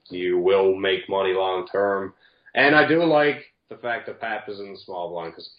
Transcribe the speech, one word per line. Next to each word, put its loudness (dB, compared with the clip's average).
You -2
will 4
make -2
money 0
long -2
term. -2
And 4
I 6
do 2
like 2
the -18
fact -8
that -14
Pap -8
is -12
in -14
the -18
small -10
blind -10
'cause -20